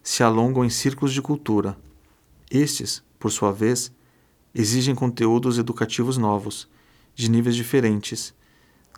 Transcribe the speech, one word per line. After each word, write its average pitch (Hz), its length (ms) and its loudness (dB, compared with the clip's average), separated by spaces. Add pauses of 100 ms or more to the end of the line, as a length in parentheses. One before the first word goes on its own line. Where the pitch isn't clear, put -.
se - 220 0
alongam 120 420 4
em 120 40 2
círculos 135 440 -2
de 139 80 -2
cultura. 110 560 -2 (720)
Estes, - 540 -2 (160)
por 107 120 -2
sua 101 200 0
vez, 113 420 -2 (600)
exigem 123 420 0
conteúdos 120 640 0
educativos 117 580 -2
novos, 104 500 -2 (460)
de 113 160 -2
níveis 117 260 4
diferentes, 117 800 -2 (640)